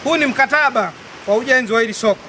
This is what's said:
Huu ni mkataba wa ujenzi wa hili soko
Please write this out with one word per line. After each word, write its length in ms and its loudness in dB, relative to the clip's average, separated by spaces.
Huu 140 0
ni 80 2
mkataba 680 0
wa 100 2
ujenzi 360 0
wa 80 2
hili 120 -2
soko 360 0